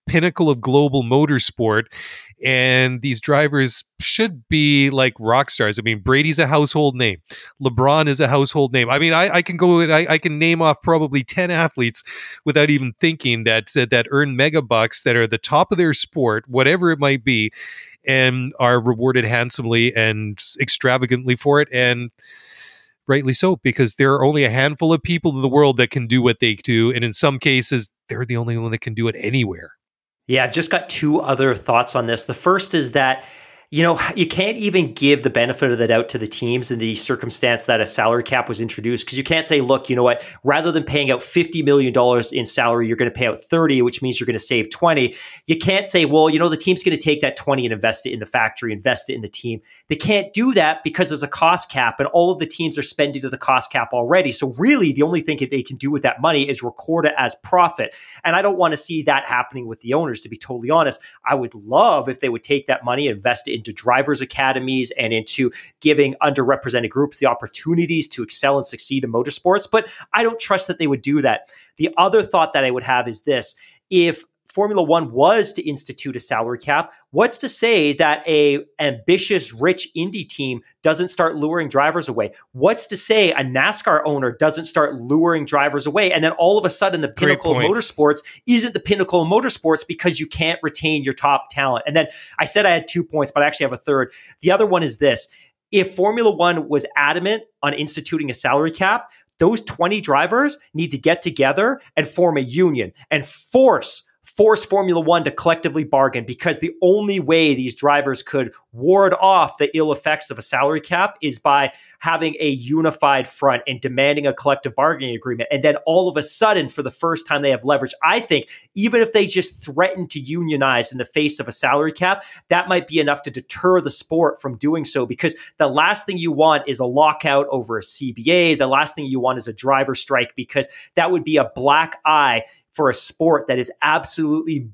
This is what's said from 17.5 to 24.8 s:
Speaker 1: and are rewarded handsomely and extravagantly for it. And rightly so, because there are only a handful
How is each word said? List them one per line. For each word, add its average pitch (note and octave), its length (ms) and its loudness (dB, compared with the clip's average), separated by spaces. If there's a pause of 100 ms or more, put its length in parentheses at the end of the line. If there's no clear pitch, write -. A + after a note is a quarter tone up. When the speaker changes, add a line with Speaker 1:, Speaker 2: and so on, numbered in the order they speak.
Speaker 1:
and C3 540 2
are B2 220 4
rewarded B2 420 2
handsomely A#2 720 0
and G#2+ 460 -2 (180)
extravagantly B2+ 800 0
for C#3+ 240 2
it. D3 100 -2
And B2 400 0 (960)
rightly C3+ 260 2
so, F#3 220 2
because B2+ 400 0
there C3+ 200 2
are C#3+ 100 2
only D3 180 2
a A#2+ 60 2
handful C#3+ 420 0